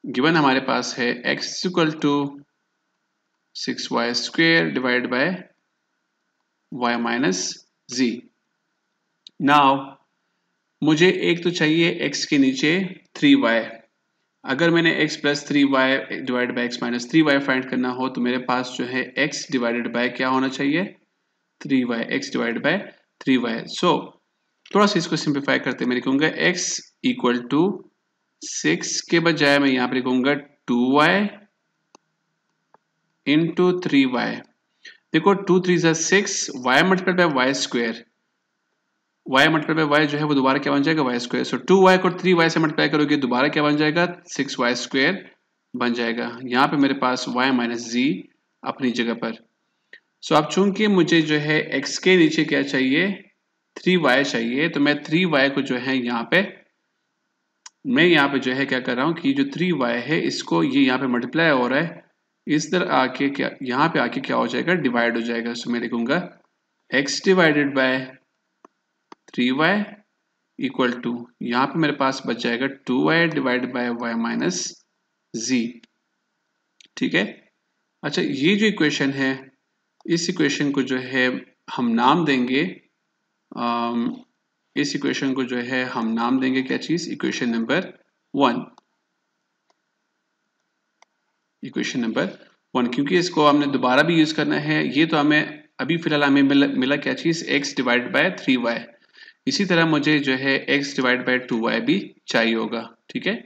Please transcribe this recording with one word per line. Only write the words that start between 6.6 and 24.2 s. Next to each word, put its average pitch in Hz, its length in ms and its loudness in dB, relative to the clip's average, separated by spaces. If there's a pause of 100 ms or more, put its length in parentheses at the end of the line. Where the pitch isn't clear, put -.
y 120 300 -2
minus 123 400 0 (520)
z। 127 140 2 (1300)
Now, 143 240 6 (1160)
मुझे 156 280 6 (140)
एक 170 200 0
तो 175 60 2
चाहिए 165 580 0
x - 160 -6
के 151 140 0
नीचे 135 340 2 (440)
थ्री 143 180 6
वाई। 117 260 2 (840)
अगर 156 260 0
मैंने 165 240 2 (120)
x 151 140 -8
plus 143 300 -2
three 139 140 4 (100)
y 131 120 4 (440)
divided 123 260 -2
by 123 120 -2
x - 140 -8
minus 120 300 -4
three 160 160 6
y 139 180 4
फाइंड 131 240 -2
करना 127 200 -2
हो, 127 180 -4
तो 127 120 -6
मेरे 123 180 0
पास 127 400 -4
जो 127 60 -4
है 123 200 -4 (240)
x - 240 -10
divided 120 420 -2
by 120 220 0
क्या 131 120 -2
होना 131 200 0
चाहिए, 143 480 -2 (640)
three 135 240 0
y, 117 180 -4 (160)
x - 180 -8
divided 117 260 -4
by 156 140 0 (480)
three 131 200 2
y। 113 120 -4 (220)
So, 175 160 2 (800)